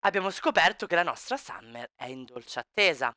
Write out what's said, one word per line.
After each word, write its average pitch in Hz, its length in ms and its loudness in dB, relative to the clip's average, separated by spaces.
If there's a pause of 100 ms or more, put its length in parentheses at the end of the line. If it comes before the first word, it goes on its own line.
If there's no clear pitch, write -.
abbiamo 196 300 0
scoperto 202 560 2
che 175 80 -2
la 170 80 4
nostra 175 340 -4
Summer 117 600 -12
è - 100 -14
in 131 180 -12
dolce 123 360 -10
attesa. 135 560 2